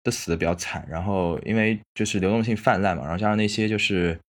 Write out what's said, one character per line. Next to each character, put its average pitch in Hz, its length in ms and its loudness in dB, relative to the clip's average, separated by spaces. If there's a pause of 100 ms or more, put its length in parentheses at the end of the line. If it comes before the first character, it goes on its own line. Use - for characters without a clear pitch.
都 123 80 -2
死 - 180 -6
得 82 60 2
比 85 100 -2
较 87 80 2
惨， - 360 -8
然 80 120 -6
后 92 440 0
因 107 100 0
为 110 240 2 (160)
就 107 80 0
是 104 160 -2
流 92 100 2
动 113 140 2
性 113 120 0
泛 101 260 2
滥 95 160 2
嘛， 65 60 -8
然 76 80 -6
后 87 60 -4
加 107 100 0
上 107 100 2
那 107 100 2
些 110 200 0
就 107 100 0
是 87 520 0